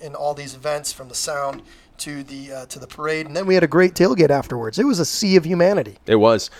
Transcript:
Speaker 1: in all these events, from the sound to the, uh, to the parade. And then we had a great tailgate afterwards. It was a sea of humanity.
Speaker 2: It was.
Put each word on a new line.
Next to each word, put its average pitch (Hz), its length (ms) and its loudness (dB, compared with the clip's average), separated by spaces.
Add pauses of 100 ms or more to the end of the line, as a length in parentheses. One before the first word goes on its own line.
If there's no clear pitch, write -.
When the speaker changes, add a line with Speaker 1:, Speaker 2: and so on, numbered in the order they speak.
Speaker 1:
in 147 140 -16
all 147 180 -4
these 139 220 -12
events, 147 360 -6
from 135 160 -16
the 123 60 -20
sound 143 480 -6 (380)
to 147 240 -10
the, 139 280 -16
uh, 131 140 -12
to 131 140 -18
the 127 80 -18
parade. 156 400 -6
And 147 100 -6
then 196 80 -4
we 190 80 2
had 180 100 6
a 160 40 2
great 180 260 4
tailgate 175 380 4
afterwards. 120 480 -2
It 262 80 2
was 247 100 0
a 165 80 0
sea 190 300 0
of 165 100 6
humanity. 175 520 0 (100)
Speaker 2:
It 113 80 4
was. 110 340 4 (100)